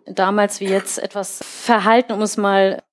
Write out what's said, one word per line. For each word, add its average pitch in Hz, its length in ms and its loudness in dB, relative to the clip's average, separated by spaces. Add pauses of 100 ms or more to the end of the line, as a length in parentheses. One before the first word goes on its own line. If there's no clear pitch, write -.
damals 202 540 0
wie 196 80 -4
jetzt 196 320 -2
etwas - 420 -8
verhalten, 226 680 2
um 208 100 -4
es 208 140 -2
mal 196 580 2